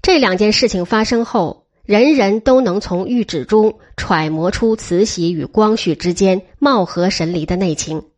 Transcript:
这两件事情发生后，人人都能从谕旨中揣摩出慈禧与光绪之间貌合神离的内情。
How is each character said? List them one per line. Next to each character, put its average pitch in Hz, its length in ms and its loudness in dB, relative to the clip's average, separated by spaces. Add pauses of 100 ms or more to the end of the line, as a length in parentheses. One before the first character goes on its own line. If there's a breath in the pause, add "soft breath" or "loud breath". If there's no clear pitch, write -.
这 370 180 4
两 190 200 2
件 208 140 2
事 233 160 2
情 180 180 -4
发 220 180 0
生 233 200 -2
后， - 420 -4 (180)
人 240 300 4
人 214 260 2
都 262 200 4
能 208 200 0
从 185 260 -4
谕 240 180 -2
旨 143 200 -6
中 214 340 2 (180 soft breath)
揣 160 340 -2
摩 160 200 -2
出 220 260 0
慈 180 280 0
禧 175 280 -2
与 156 120 -4
光 214 320 2
绪 170 180 -2
之 175 200 -2
间 190 260 2 (180 soft breath)
貌 269 260 2
合 175 260 -2
神 170 240 -4
离 160 100 -4
的 180 120 -4
内 180 180 -2
情。 156 280 -8 (160)